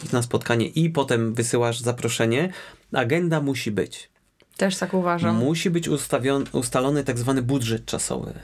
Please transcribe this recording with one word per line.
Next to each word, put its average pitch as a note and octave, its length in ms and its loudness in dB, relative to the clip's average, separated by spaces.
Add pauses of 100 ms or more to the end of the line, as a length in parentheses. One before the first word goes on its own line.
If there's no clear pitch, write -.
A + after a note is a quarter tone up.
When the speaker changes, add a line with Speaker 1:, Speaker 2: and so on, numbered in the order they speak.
Speaker 1:
ich - 100 -4
na B2 80 4
spotkanie A#2 460 0
i E3 220 2
potem B2+ 440 2
wysyłasz A#2+ 460 0
zaproszenie, A#2+ 720 0 (400)
agenda D#3 480 2
musi C3+ 300 -2
być. - 400 -4 (460)
Speaker 2:
Też F#3+ 200 0
tak F#3 160 -4
uważam. F3 420 2
Speaker 1:
Musi D#3 340 2
być E3+ 200 0
ustawion-, C#3 640 0
ustalony C3+ 520 0
tak B2+ 140 -2
zwany C3 240 0
budżet A#2+ 440 0
czasowy. - 480 -4 (100)